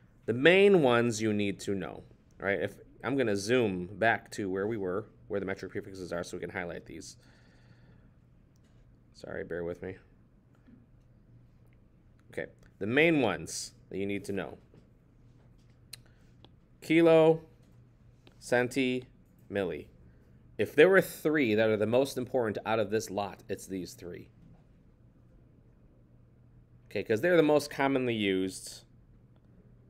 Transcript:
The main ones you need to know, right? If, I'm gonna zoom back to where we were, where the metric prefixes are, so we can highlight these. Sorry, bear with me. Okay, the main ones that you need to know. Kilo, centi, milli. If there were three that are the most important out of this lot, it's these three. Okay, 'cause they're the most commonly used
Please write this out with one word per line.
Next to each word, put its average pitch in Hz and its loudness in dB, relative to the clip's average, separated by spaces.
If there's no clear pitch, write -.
The 113 0
main 180 6
ones 120 4
you 107 0
need 101 -2
to 101 -4
know, 90 -8
right? 95 -2
If, 104 -4
I'm 131 -2
gonna 113 0
zoom 98 0
back 104 -2
to 101 -6
where 98 -2
we 113 -4
were, 95 -6
where 101 -6
the 92 -6
metric 95 -8
prefixes 95 -12
are, 87 -6
so 90 -12
we 87 -14
can 87 -10
highlight 87 -10
these. - -18
Sorry, - -10
bear 85 -8
with 85 -8
me. 92 -10
Okay, - -8
the 95 -8
main 151 2
ones 85 -4
that - -10
you 98 -4
need 101 -6
to - -8
know. 87 -8
Kilo, 160 6
centi, 123 0
milli. 90 -4
If 104 -4
there 156 8
were 190 6
three 151 0
that 110 4
are 110 2
the 107 0
most 131 0
important 117 -4
out 110 0
of 101 -4
this 107 -2
lot, 98 -8
it's 98 -8
these 90 -10
three. - -16
Okay, 101 -6
'cause 110 0
they're 175 4
the 160 8
most 151 2
commonly 135 0
used 95 -2